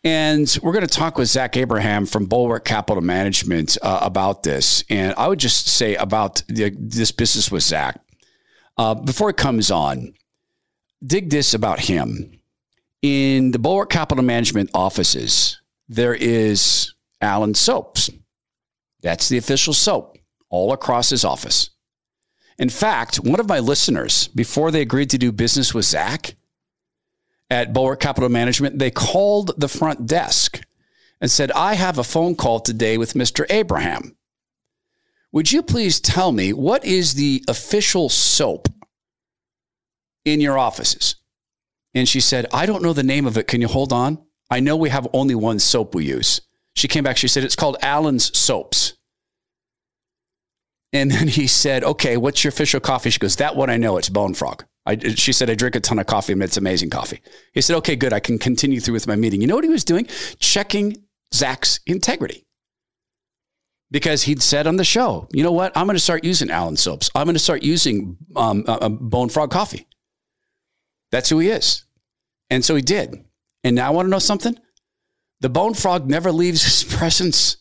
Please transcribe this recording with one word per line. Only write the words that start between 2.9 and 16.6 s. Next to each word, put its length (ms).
Management, 840
uh, 200
about 400
this. 480
And 260
I 120
would 100
just 300
say 260
about 540
the, 280
this 360
business 400
with 100
Zach, 380
uh, 200
before 340
it 60
comes 340
on, 420
dig 240
this 240
about 240
him. 540
In 520
the 80
Bulwark 300
Capital 340
Management 500
offices, 880
there 280
is 760